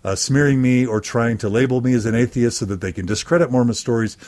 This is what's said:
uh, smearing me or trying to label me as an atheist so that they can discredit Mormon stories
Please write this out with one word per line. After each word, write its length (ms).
uh, 120
smearing 460
me 240
or 160
trying 380
to 100
label 320
me 120
as 120
an 100
atheist 420
so 80
that 160
they 120
can 120
discredit 460
Mormon 240
stories 420